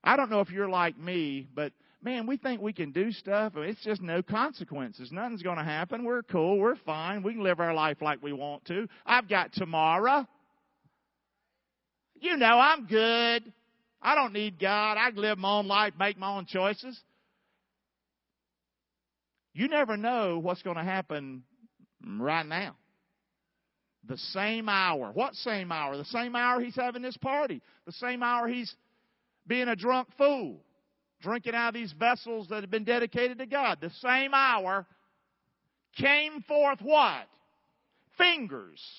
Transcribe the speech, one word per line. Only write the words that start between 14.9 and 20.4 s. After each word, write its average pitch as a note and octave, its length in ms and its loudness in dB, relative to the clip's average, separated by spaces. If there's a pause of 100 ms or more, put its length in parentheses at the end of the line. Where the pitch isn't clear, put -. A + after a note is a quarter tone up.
I A#3+ 140 2
can G3+ 100 -6
live G#3+ 160 0
my G3 220 0
own G3 80 -2
life, G3+ 320 2
make G3+ 180 0
my G3 180 -6
own F#3 120 -8
choices. G3+ 520 -2 (2500)
You G#3 140 -2
never C#4 300 0
know G#3 420 0
what's F3+ 240 -4